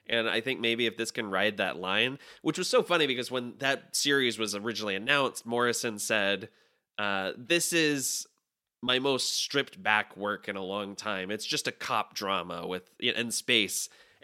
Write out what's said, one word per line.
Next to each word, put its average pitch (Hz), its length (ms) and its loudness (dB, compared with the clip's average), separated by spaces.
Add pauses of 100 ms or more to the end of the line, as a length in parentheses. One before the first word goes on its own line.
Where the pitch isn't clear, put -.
and 113 220 0
I 107 120 2
think 120 180 -2
maybe 117 260 2
if 107 120 -2
this 113 140 -2
can 110 180 -4
ride 98 280 2
that 90 200 0
line, 107 420 0 (220)
which 156 160 -2
was 180 100 -2
so 254 160 4
funny 165 240 4
because 123 240 -2
when 123 280 -2
that 135 360 -2
series 131 420 4
was 107 180 -2
originally 104 400 -2
announced, 131 500 2
Morrison 120 540 0
said, 101 500 0 (480)
uh, 98 400 -2
"This 160 360 0
is 147 540 0 (540)
my 127 180 2
most 131 340 0
stripped - 480 -2
back 107 360 2
work 101 320 -4
in 101 80 -6
a 98 60 -6
long 98 320 -4
time. 95 360 -4
It's 107 140 -6
just - 220 -2
a 123 40 -2
cop - 440 -4
drama 87 520 -2
with, 90 220 -6 (100)
in 117 320 0
space." 107 560 0 (360)